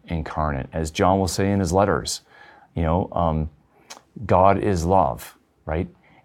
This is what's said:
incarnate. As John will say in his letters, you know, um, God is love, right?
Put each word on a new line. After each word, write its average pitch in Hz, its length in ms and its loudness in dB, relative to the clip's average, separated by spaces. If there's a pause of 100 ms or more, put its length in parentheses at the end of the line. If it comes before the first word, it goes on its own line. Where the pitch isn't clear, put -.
incarnate. 76 680 -6
As 80 180 -6
John 98 280 2
will 95 80 0
say 98 240 -2
in 101 100 0
his 85 120 -2
letters, 92 480 0 (540)
you 82 80 -2
know, 82 300 0
um, 78 360 -2 (760)
God 95 320 6
is 90 280 0
love, 85 520 0 (280)
right? 78 240 -4 (360)